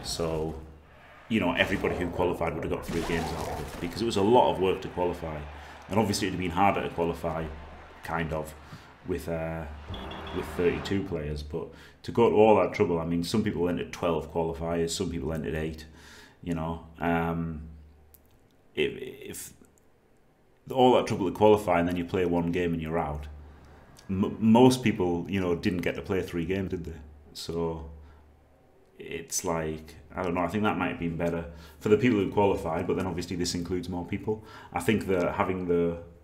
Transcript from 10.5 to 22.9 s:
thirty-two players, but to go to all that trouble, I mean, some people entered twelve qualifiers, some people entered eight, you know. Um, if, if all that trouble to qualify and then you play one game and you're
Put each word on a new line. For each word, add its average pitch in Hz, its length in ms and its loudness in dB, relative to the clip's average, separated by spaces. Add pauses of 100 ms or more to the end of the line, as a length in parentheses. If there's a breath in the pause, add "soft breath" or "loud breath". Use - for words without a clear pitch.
thirty-two 87 460 0
players, 76 400 -6
but - 240 -8 (360 loud breath)
to - 80 -10
go 117 180 6
to 80 60 2
all 107 220 10
that 90 160 2
trouble, 85 260 2
I 80 60 -4
mean, 85 180 0
some 107 200 0
people 87 260 0
entered - 240 -4
twelve 80 400 -2
qualifiers, 82 560 -2
some 87 200 -4
people 78 220 -4
entered 78 240 -4
eight, 78 300 -6 (580 loud breath)
you 85 100 -4
know. 80 320 -6 (140)
Um, 82 720 -2 (1040)
if, - 240 0
if - 560 -14 (1160)
all 127 240 8
that - 120 6
trouble 101 220 0
to 87 60 -4
qualify 98 440 6
and 85 80 2
then 87 80 0
you 87 100 -2
play 92 200 0
one 85 260 2
game 87 220 0
and 78 80 -2
you're 80 160 -2